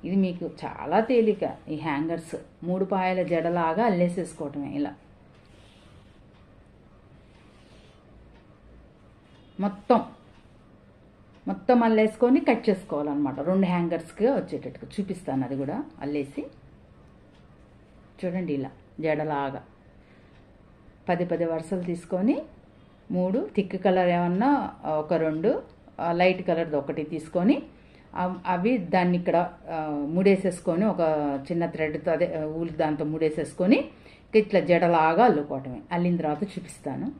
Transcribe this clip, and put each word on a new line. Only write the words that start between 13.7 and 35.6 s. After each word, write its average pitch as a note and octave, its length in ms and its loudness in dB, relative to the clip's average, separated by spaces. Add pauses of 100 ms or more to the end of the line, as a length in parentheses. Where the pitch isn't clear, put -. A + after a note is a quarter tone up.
వచ్చేటట్టుగా F3+ 600 -4 (120)
చూపిస్తాను C#3 440 -4
అది C3 120 -6
కూడా D3+ 280 -4 (160)
అల్లేసి. C#3+ 440 -6 (1800)
చూడండి F3 280 -4
ఇలా C3+ 180 -4 (300)
జడలాగా D3+ 640 -2 (1500)
పది F3 160 2
పది F3 200 -2
వరుసలు E3 380 -4
తీసుకొని F#3 600 -2 (680)
మూడు F#3+ 460 0
థిక్ G3 280 -4
కలర్ F#3 240 4
ఏమన్నా F#3 640 2 (260)
ఒక D#3 160 -2
రెండు, E3 480 0 (380)
ఆ, E3+ 120 -2
లైట్ F#3 340 2
కలర్ది E3 300 0
ఒకటి D3 280 -4
తీసుకొని F3 580 0 (520)
అవ్-, F3+ 320 -4
అవి F#3 320 0
దాన్ని F3+ 400 2
ఇక్కడ, F3 180 0 (340)
ఆ, D3+ 380 -4
ముడేసేసుకొని F#3 760 2
ఒక F3+ 160 0 (500)
చిన్న E3+ 160 0
థ్రెడ్‌తో D#3 460 -2
అదే, E3 240 0
ఆ, D#3 80 -4
ఊలు E3 260 -4
దాంతో D#3 340 -2
ముడేసేసుకొని D#3+ 840 2 (440)
ఇట్లా G#3 260 4
జడలాగా E3+ 640 6
అల్లుకోవటమే. C3+ 560 0 (120)